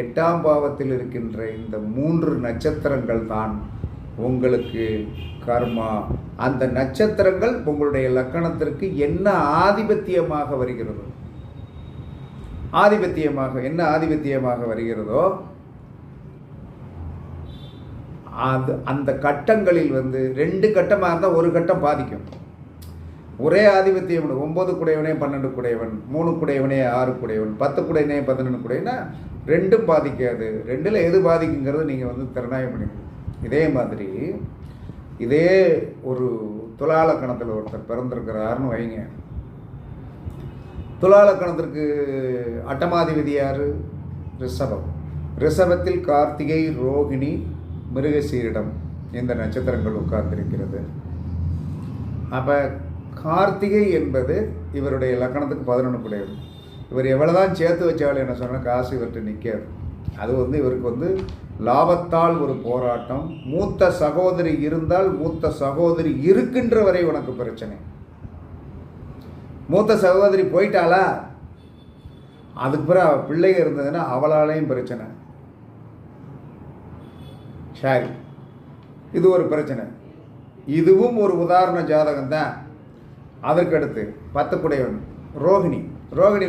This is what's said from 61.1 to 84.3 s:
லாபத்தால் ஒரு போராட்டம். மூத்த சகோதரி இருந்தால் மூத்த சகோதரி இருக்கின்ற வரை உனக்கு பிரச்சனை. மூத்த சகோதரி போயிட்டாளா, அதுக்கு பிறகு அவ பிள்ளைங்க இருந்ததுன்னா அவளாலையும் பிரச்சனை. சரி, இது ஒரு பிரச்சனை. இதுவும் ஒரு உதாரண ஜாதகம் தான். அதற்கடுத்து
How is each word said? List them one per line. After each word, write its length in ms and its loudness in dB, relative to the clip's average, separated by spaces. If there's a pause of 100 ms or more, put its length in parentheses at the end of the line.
லாபத்தால் 760 4
ஒரு 100 0 (120)
போராட்டம். 600 -2 (260)
மூத்த 380 2 (140)
சகோதரி 500 2 (140)
இருந்தால் 420 2 (100)
மூத்த 320 -2 (120)
சகோதரி 480 2 (200)
இருக்கின்ற 560 4
வரை 140 4 (100)
உனக்கு 280 -4
பிரச்சனை. 380 -8 (1900)
மூத்த 340 6
சகோதரி 380 6 (100)
போயிட்டாளா, 500 4 (1600)
அதுக்கு 240 -2
பிறகு 200 6
அவ 80 4 (120)
பிள்ளைங்க 360 4
இருந்ததுன்னா 380 -2 (120)
அவளாலையும் 560 2
பிரச்சனை. 340 -6 (2750)
சரி, 280 2 (1080)
இது 80 4 (100)
ஒரு 160 4
பிரச்சனை. 320 -2 (960)
இதுவும் 460 6
ஒரு 80 4 (100)
உதாரண 340 6 (140)
ஜாதகம் 420 2
தான். 180 0 (960)
அதற்கடுத்து 540 2 (320)